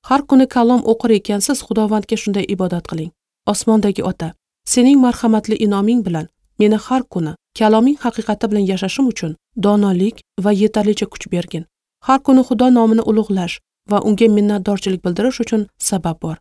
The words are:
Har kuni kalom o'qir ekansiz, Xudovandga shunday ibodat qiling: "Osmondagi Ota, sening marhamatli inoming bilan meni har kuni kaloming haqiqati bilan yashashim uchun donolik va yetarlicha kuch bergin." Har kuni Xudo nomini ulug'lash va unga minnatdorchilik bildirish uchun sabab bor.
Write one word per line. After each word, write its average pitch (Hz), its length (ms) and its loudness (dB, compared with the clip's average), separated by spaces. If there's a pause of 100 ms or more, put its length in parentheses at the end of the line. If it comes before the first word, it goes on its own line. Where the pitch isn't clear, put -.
Har 269 220 0
kuni 262 200 4
kalom 247 380 2
o'qir 226 260 0
ekansiz, 208 560 0
Xudovandga 214 500 -2
shunday 202 320 -4
ibodat 180 380 -4
qiling: 165 240 -10 (360)
"Osmondagi 208 560 0
Ota, 175 260 -6 (380)
sening 254 320 4
marhamatli 226 580 0
inoming 208 480 0
bilan 165 220 -6 (320)
meni 208 180 4
har 254 260 -2
kuni 160 300 -6 (260)
kaloming 226 460 4
haqiqati 220 440 -4
bilan 208 180 0
yashashim 190 400 -2
uchun 175 260 -4 (300)
donolik 202 540 0 (240)
va 202 120 0
yetarlicha 208 540 0
kuch - 260 -18
bergin." 170 320 -8 (400)
Har 262 180 2
kuni 262 260 4
Xudo 247 220 0
nomini 226 400 4
ulug'lash 202 440 -2 (340)
va 208 120 0
unga 214 280 2
minnatdorchilik 202 760 0
bildirish 202 360 -2
uchun 220 220 -2 (160)
sabab 165 440 -4
bor. 160 180 -8